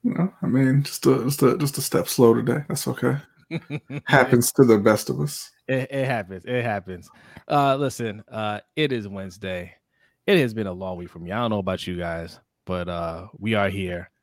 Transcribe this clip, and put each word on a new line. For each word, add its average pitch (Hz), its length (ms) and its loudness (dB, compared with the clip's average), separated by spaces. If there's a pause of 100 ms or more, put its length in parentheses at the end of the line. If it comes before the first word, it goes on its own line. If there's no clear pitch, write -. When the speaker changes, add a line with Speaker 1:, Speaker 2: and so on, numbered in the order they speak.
Speaker 1:
You 240 140 -2
know, 185 260 0
I 185 60 -2
mean, 135 340 4
just - 240 -6
a, 131 200 4
just 139 180 0
a, 127 160 6
just 147 180 -2
a 139 40 -4
step - 260 0
slow 117 260 6
today. 120 340 0
That's - 200 -6
okay. 131 300 0 (440)
Speaker 2:
<laughs> - 440 -10
Speaker 1:
Happens 123 480 4
to 139 100 8
the 113 160 8
best 107 320 2
of 131 80 -4
us. - 320 -6 (160)
Speaker 2:
It, 131 240 -4
it 135 160 -4
happens. 98 380 -6
It 123 180 -2
happens. 95 440 -6 (400)
Uh, 139 280 2
listen, 120 560 -4
uh, 107 300 -6 (140)
it 151 160 0
is 110 160 -6
Wednesday. 92 640 -10 (540)
It 196 140 4
has 117 160 0
been 110 100 -4
a 92 80 -6
long 92 240 -8
week 87 120 -12
for 85 100 -18
me. 87 120 -10
I 104 60 -4
don't 117 140 -2
know 104 80 0
about 92 260 -4
you 90 120 -6
guys, 85 420 -8 (260)
but, 90 240 -4
uh, 85 380 -8 (100)
we 110 160 -2
are 101 160 2
here. 87 400 -6 (140)